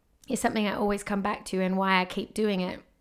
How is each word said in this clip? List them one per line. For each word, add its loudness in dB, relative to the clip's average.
is 0
something 0
I -2
always 0
come -2
back -2
to -2
and 2
why 4
I 2
keep -6
doing 0
it, -4